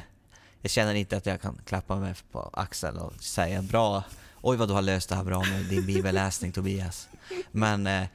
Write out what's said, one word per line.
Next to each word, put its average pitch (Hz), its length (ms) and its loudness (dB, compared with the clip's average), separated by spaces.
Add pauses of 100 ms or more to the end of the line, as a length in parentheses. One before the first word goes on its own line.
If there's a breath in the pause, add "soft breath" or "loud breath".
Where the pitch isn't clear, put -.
(640 loud breath)
jag 101 80 -2
känner 107 240 4
inte 104 220 0
att 95 100 -4
jag 95 140 0
kan - 240 -6
klappa 98 360 -2
mig 92 140 -2 (180)
på - 200 -6
axeln - 460 -4
och - 240 -8
säga, 92 400 0
"Bra, 101 420 2 (380 loud breath)
oj 127 140 4
vad 113 120 4
du 101 60 2
har 98 80 4
löst 95 260 2
det 92 60 -2
här 92 100 0
bra 92 200 0
med 95 200 0
din 92 220 0
bibelläsning, 95 680 2
Tobias." 95 560 -4 (420 loud breath)
Men, 104 360 2
eh, 95 280 2